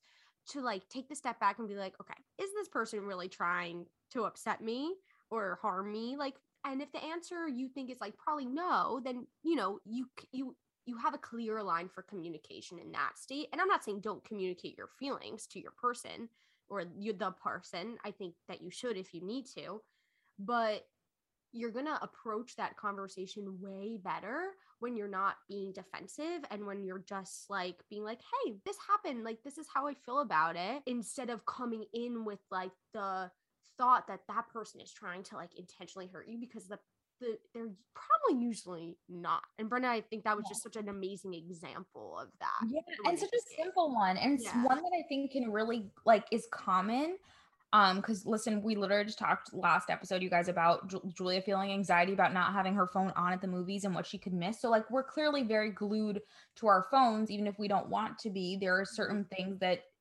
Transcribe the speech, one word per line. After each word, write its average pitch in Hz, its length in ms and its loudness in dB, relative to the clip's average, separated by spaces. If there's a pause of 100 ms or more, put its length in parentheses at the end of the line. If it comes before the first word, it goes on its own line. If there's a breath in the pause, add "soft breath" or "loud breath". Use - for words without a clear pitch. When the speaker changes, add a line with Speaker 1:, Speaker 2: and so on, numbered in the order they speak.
(480 soft breath)
Speaker 1:
to, 277 140 -8
like, 214 280 -2
take 262 200 -8
the 294 60 -10
step 233 240 -6
back 208 200 4
and 226 80 -4
be 196 80 -6
like, 196 240 -6
"Okay, - 160 -14 (220)
is 392 160 -4
this 415 160 -6
person 226 360 -4
really 185 240 -6
trying 175 580 -2 (240)
to 240 140 -2
upset - 360 -4
me 269 360 -2 (320 soft breath)
or 196 320 -2
harm 196 300 0
me?" 233 260 -4
Like, 277 220 -4 (260)
and 269 160 -4
if 294 100 -10
the - 120 -6
answer 339 440 -6
you 262 220 -4
think 262 200 -8
is, - 120 -12
like, 214 160 -8
probably 302 280 -2
no, 262 580 2
then, 247 240 -6 (160)
you 330 120 4
know, 202 300 2
you 247 240 -6 (100)
c-, - 120 -20
you, 254 260 -6 (280)
you 233 120 -6
have 285 160 0
a 294 60 -6
clear 220 440 -4
line 175 260 0
for 190 140 -14
communication 170 760 -12
in - 140 -14
that - 240 -4
state. 277 340 -8
And 320 100 -2
I'm 269 60 2
not 311 160 2
saying 208 180 -4
don't 208 240 -6
communicate 185 520 -6
your 98 100 -10
feelings 226 600 -8
to 196 140 -14
your - 100 -12
person 240 580 -6 (380)
or 202 140 -6 (160)
you, 208 160 -4
the 185 180 -2
person. 190 720 -8
I 208 80 -8
think 185 240 -12 (120)
that 185 140 -12
you 180 100 -12
should 233 260 -6
if 185 160 -10
you 165 80 -10
need 226 240 -6 (100)
to, 165 260 -10 (580)
but 220 480 0 (640)
you're 233 200 -4
gonna 277 320 -2
approach 226 520 -8
that - 220 -6
conversation 196 840 -8
way 196 380 -8
better 196 540 -6 (280 soft breath)
when 240 160 -4
you're 208 120 -4
not 190 300 0 (100)
being 196 260 -6
defensive 294 800 -8
and 208 140 -6
when 202 180 -6
you're 185 160 -6
just, 190 500 -10
like, 185 400 -4
being 208 140 -8
like, 226 180 -8
"Hey, 359 440 -2
this 403 120 -6 (100)
happened. 269 360 0
Like, 226 200 -8
this 285 140 -14
is 311 160 -12
how 277 140 0
I 285 80 -6
feel 247 240 -2
about 165 360 2
it," 208 300 -4
instead 240 460 -4
of 226 160 -8
coming 233 460 -4
in 233 300 -4
with, 208 160 -6 (120)
like, 185 200 -2 (220)
the 190 380 -4 (460)
thought 254 300 6
that 190 200 -10
that 220 220 -2
person - 300 -10
is - 140 -18
trying 190 300 -10
to, 214 140 -16
like, 170 180 -12
intentionally 185 520 -14
hurt 185 200 -16
you 233 100 -10
because 226 300 -12
the, 196 120 -10 (400)
the, 226 200 -4 (140)
they're 226 200 -8 (220)
probably 494 500 4
usually 175 600 -6
not. 170 360 -2 (140)
And 220 120 -4
Brenda, 247 200 2
I 226 120 2
think 220 240 -8
that 214 120 4
was 214 80 -4
Speaker 2:
Yeah. 185 40 -8
Speaker 1:
just 208 120 -6
such 226 140 -10
an 214 140 -6
amazing 190 440 -6
example 165 840 -10
of 117 200 -10
that, - 220 -2
Speaker 2:
Yeah, 247 200 0 (160)
Speaker 1:
the 415 60 -6
one 349 120 4
Speaker 2:
and - 20 0
Speaker 1:
that 381 100 -2
Speaker 2:
such - 60 -16
Speaker 1:
you 480 60 2
Speaker 2:
a - 0 - (100)
Speaker 1:
gave. - 140 -6
Speaker 2:
simple 349 300 2
one. 190 240 4
And 277 160 4
it's 226 200 0
Speaker 1:
Yeah. - 0 -
Speaker 2:
one 254 240 6
that 349 200 -2
I 320 100 -4
think 277 240 0
can 240 200 0
really, 220 400 0 (140)
like, 214 260 10
is 226 200 0
common, 233 680 2 (540 soft breath)
um, 196 300 10
'cause 220 240 -2
listen, 214 380 2
we 220 120 2
literally 202 300 4
just 214 140 -6
talked - 340 2
last 175 360 4
episode, 180 340 0
you 180 60 0
guys, 175 200 6
about 170 380 4
Ju-, 185 140 -6 (120)
Julia 185 280 0
feeling 196 300 0
anxiety 185 420 4
about 185 200 6
not 180 200 4
having 190 220 2
her 185 120 6
phone 190 240 0
on 180 200 2
at 185 100 0
the 196 60 -2
movies 185 380 -2
and 190 100 0
what 170 120 0
she 202 100 -8
could 180 160 -6
miss. 180 260 0
So, 240 100 2
like, 220 200 6
we're 262 140 2
clearly 294 400 2
very 214 280 4
glued 208 500 0 (340 loud breath)
to 220 120 0
our 190 240 10
phones, 220 400 6
even 208 160 0
if 202 120 -2
we 208 100 0
don't - 200 4
want 214 300 0
to 220 100 -4
be. 190 280 0
There 185 220 4
are 196 120 2
Speaker 1:
Mm-hmm. - 180 0
Speaker 2:
certain 202 160 0
things 190 340 -4
that 180 240 4 (180)